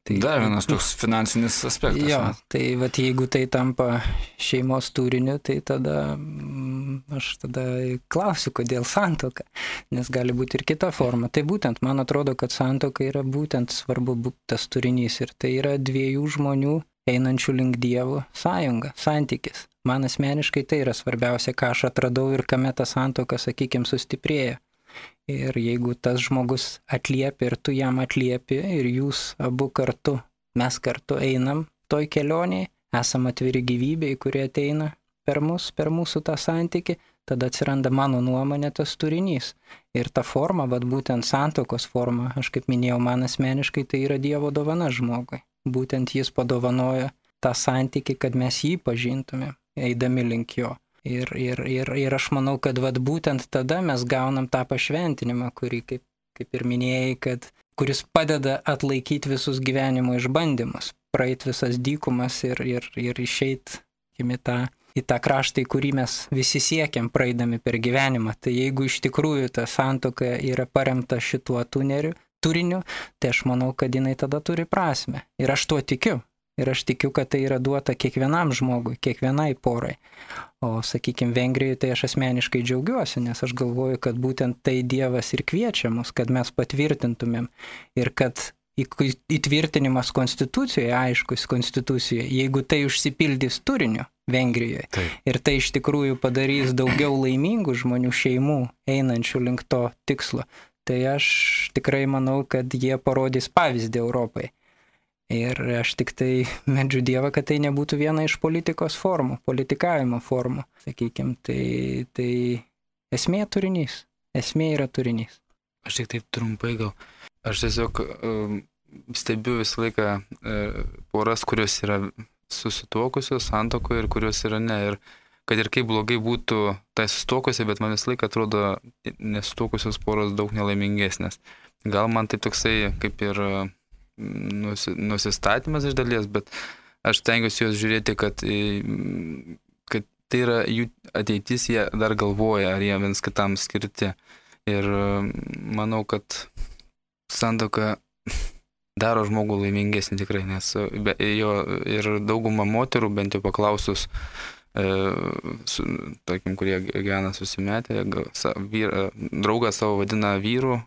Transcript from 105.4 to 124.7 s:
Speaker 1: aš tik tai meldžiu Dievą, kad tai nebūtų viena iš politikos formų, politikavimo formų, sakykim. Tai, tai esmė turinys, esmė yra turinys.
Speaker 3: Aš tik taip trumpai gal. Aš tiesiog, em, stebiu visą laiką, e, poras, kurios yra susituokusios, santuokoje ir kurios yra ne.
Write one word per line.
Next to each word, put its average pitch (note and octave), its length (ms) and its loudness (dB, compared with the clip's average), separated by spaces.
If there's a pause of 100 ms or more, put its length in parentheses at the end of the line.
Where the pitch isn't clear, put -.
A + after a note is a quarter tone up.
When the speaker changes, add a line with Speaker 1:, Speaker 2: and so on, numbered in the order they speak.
Speaker 1:
aš - 180 -2
tik - 160 -2
tai B2+ 320 2 (240)
meldžiu C3+ 320 2
Dievą, B2+ 320 2
kad C#3+ 160 0
tai D3+ 80 4
nebūtų C#3+ 400 2
viena D#3 300 2
iš - 100 0
politikos D#3+ 640 0
formų, C#3 420 0
politikavimo C3+ 800 0
formų, B2+ 460 -2 (160)
sakykim. B2+ 580 -4
Tai, B2+ 200 -4 (520)
tai B2 160 -2 (800)
esmė F3 380 0
turinys, F#3 540 -2 (340)
esmė D#3 380 0
yra C#3+ 100 0
turinys. A#2+ 560 -2 (440)
Speaker 3:
Aš - 160 -4
tik A2+ 120 -6
taip A#2 200 -6
trumpai A2+ 440 -2
gal. G#2+ 160 -4 (520)
Aš A2 200 -2
tiesiog, A#2 400 0
em, G#2+ 560 -4 (560)
stebiu A#2 400 0
visą A2+ 300 0
laiką, A2 180 0 (160)
e, G#2 640 -6 (280)
poras, A2 320 2
kurios A2 360 0
yra G2+ 220 0 (500)
susituokusios, B2+ 960 -4
santuokoje A#2 540 0
ir A2 60 -2
kurios A2 360 0
yra A2 160 0
ne. A2+ 160 0 (140)